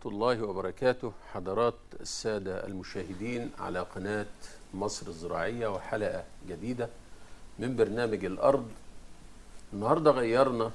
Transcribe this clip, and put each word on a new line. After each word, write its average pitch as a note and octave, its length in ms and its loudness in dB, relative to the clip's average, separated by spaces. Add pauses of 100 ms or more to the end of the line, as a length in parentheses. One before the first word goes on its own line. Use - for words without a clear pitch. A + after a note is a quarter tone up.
الله A2+ 360 2
وبركاته. G2+ 720 0 (200)
حضرات G#2+ 420 2 (260)
السادة G2 680 -2
المشاهدين G2 920 -4
على F2+ 220 -4
قناة G#2 460 -2 (480)
مصر G2+ 320 -2
الزراعية F2 600 -2
وحلقة F#2+ 560 -2 (240)
جديدة A2+ 400 -4 (720)
من B2 180 -2
برنامج G#2+ 480 4
الأرض. A#2+ 440 4 (1040)
النهاردة D3 380 6
غيرنا، A#2+ 640 6